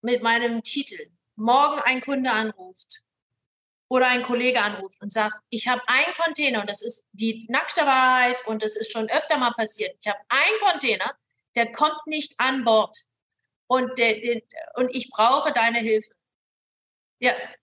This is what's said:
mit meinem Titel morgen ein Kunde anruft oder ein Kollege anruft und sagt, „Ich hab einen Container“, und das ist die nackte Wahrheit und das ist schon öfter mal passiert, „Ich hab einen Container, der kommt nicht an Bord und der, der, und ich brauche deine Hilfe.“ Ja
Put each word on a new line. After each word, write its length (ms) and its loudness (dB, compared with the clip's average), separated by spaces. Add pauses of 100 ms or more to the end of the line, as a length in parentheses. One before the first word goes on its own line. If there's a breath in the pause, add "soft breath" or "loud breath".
mit 200 0
meinem 420 0
Titel 480 -8 (240)
morgen 440 2
ein 220 0
Kunde 300 -2
anruft 720 -6 (880)
oder 180 4
ein 160 2
Kollege 380 0
anruft 400 -6
und 100 -10
sagt, 280 -2 (100)
„Ich 180 -4
hab 200 0
einen 260 2
Container“, 480 -2
und 80 -6
das 120 -8
ist 320 -10
die 360 -4
nackte 360 -2
Wahrheit 600 4
und 180 -4
das 120 -4
ist 160 -6
schon 180 -4
öfter 280 0
mal 140 2
passiert, 500 -6
„Ich 60 -6
hab 100 -2 (120)
einen 300 2
Container, 560 0 (400)
der 160 0
kommt 340 0
nicht 340 -6
an 240 0
Bord 340 4 (680)
und 300 0
der, 220 4
der, 220 -2 (340)
und 180 0
ich 160 -6
brauche 440 2
deine 260 2
Hilfe.“ 340 -2 (1040)
Ja 140 2 (300)